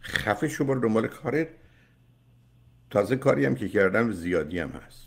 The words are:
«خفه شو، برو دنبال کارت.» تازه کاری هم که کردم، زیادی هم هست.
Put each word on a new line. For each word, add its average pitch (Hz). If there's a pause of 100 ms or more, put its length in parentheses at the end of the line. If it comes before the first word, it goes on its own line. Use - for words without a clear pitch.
«خفه -
شو، 151
برو 135
دنبال 113
کارت.» 143 (1400)
تازه 104
کاری 139
هم 131
که 101
کردم، 104
زیادی 85
هم 73
هست. -